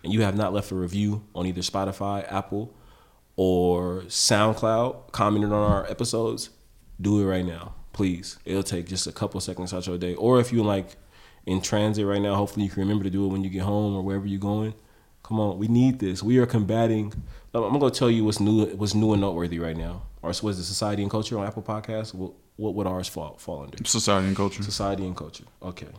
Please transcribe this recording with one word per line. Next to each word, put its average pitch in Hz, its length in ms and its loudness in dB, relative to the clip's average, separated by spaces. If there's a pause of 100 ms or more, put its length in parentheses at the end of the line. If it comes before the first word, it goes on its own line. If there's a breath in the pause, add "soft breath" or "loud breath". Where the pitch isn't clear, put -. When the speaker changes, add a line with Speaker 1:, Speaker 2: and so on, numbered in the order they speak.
Speaker 1:
and 85 80 -4
you 110 120 4
have 98 120 2
not 101 180 2
left 101 180 -2
a 92 40 -4
review 104 480 0 (120)
on 90 100 -4
either 90 160 -2
Spotify, 98 680 -4
Apple, 101 420 -4 (640 soft breath)
or 90 680 4
SoundCloud, 110 1080 2
commented 104 400 2
on 104 180 4
our 98 180 2
episodes, 113 640 -2 (500)
do 104 200 4
it 98 40 4
right 92 200 2
now, 85 280 -8 (180)
please. 90 540 -2
It'll 95 180 0
take 87 240 -4
just 92 200 -4
a 78 40 -8
couple 95 300 -4
seconds 90 320 -6
out 90 140 -6
your 90 100 -4
day. 90 180 -2
Or 123 240 6
if 120 140 2
you, 117 100 4
like, 98 320 0 (500 soft breath)
in 92 140 0
transit 107 460 0
right 101 160 2
now, 101 140 2
hopefully 101 300 0
you 95 60 -2
can - 120 -4
remember 101 200 2
to 95 60 0
do 98 160 0
it - 20 2
when 95 160 0
you 95 60 -2
get 92 140 -4
home 104 300 0
or 95 80 -2
wherever 98 240 -2
you're 98 140 -2
going. 107 340 -2 (480 soft breath)
Come 110 200 -2
on, 98 160 0
we 104 100 0
need 127 320 4
this. 95 240 -2
We 120 140 4
are 123 80 6
combating. 110 640 2 (420 loud breath)
I'm 117 260 2
gonna 131 100 6
tell 120 220 2
you 113 120 4
what's 107 160 2
new, 107 280 6
what's 101 260 -2
new 107 180 4
and 101 100 4
noteworthy 85 380 0
right 82 160 -4
now. 82 280 -6 (180)
Or 82 80 -6
what's 92 120 -4 (160)
the 90 60 -6
Society 101 380 -2
and 101 100 0
Culture 107 280 -2
on 98 80 -2
Apple 104 160 -8
Podcasts? 110 500 -6
What, 92 180 -8 (260)
what 107 180 -2
would 101 120 -2
ours 92 220 -4
fall, 76 280 -10
fall 71 260 -10
under? 69 220 -12
Speaker 2:
Society 101 420 4
and 95 80 2
Culture. 98 280 -2
Speaker 1:
Society 98 420 -2
and 90 120 -6
Culture. - 260 -12 (180)
Okay. - 260 -12 (120)